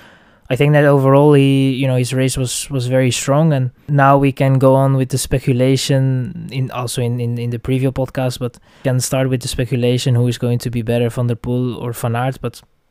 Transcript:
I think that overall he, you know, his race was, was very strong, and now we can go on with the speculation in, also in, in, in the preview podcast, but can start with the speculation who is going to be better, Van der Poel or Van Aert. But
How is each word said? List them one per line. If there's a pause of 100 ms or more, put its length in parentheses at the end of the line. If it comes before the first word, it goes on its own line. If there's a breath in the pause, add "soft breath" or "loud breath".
(500 loud breath)
I
think
that
overall
he,
you
know,
his
race
was,
was
very
strong,
and (160)
now
we
can
go
on
with
the
speculation
in,
also
in,
in,
in
the
preview
podcast,
but (240 soft breath)
can
start
with
the
speculation
who
is
going
to
be
better,
Van
der
Poel
or
Van
Aert.
But (300)